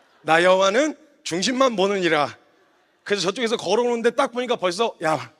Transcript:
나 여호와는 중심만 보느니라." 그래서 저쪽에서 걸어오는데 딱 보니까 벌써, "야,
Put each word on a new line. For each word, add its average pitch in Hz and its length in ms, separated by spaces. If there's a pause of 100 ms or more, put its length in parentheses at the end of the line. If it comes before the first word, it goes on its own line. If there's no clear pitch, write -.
(200)
나 160 240
여호와는 196 500 (280)
중심만 240 540
보느니라." 175 600 (640)
그래서 202 200
저쪽에서 220 340
걸어오는데 233 540
딱 262 220
보니까 240 240
벌써, 185 460
"야, 151 380